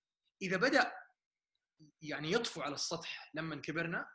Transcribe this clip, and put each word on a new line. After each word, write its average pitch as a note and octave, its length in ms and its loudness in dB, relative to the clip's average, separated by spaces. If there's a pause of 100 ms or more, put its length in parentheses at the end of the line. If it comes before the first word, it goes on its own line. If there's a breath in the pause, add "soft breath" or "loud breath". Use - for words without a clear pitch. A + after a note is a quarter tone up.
(420)
إذا F#3 160 2
بدأ C4 340 6 (1080)
يعني D3+ 300 -2
يطفو A3+ 300 2
على C#3+ 140 -2
السطح - 580 -4
لما D#3 220 -4
كبرنا، E3+ 600 -4